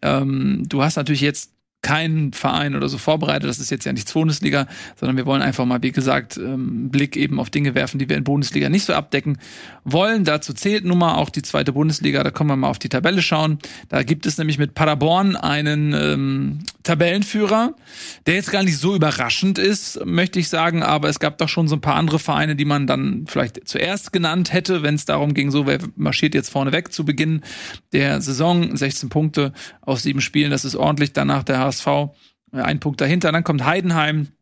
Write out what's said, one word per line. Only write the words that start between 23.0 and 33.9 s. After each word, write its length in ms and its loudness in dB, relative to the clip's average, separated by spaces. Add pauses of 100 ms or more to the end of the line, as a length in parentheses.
vielleicht 420 -4
zuerst 440 -4
genannt 420 0
hätte, 280 2
wenn 120 2
es 100 -2
darum 300 0
ging, 160 2
so, 160 2
wer 140 0 (160)
marschiert 380 0
jetzt 140 0
vorne 240 0
weg 180 -2
zu 140 -4
Beginn 380 0 (500)
der 300 2
Saison. 520 2
Sechzehn 360 -2
Punkte 420 0 (300)
aus 200 -2
sieben 200 -2
Spielen, 280 0
das 140 -2
ist 120 -6
ordentlich. 360 2
Danach 300 0
der 260 0
H 20 0
S 100 -4
V, 360 0 (360)
äh, 80 -6
ein 200 -2
Punkt 200 -4
dahinter. 320 2
Dann 120 2
kommt 200 0
Heidenheim 640 2 (140)